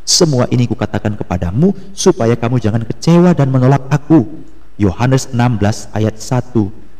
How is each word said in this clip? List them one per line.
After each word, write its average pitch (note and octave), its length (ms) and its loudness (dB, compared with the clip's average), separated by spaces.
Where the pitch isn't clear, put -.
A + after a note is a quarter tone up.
"Semua C#3+ 500 2
ini B2 140 2
kukatakan G#2+ 500 -4
kepadamu F#2+ 560 0
supaya A#2 400 2
kamu A#2+ 240 -2
jangan A2+ 240 0
kecewa F3 540 4
dan C3+ 160 2
menolak C3 340 2
aku." D3 380 2
Yohanes A#2 560 0
enam A#2+ 240 2
belas G2+ 400 -2
ayat G#2+ 240 -2
satu. A2+ 540 -2